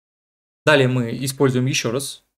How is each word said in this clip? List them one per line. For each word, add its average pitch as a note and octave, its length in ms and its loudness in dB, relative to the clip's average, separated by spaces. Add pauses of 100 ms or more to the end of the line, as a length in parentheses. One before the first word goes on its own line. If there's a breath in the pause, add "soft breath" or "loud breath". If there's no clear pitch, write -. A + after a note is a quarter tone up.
(640)
Далее C#3 220 4
мы B2+ 380 -4
используем B2+ 400 0
ещё C3 260 -2
раз - 320 -8 (140)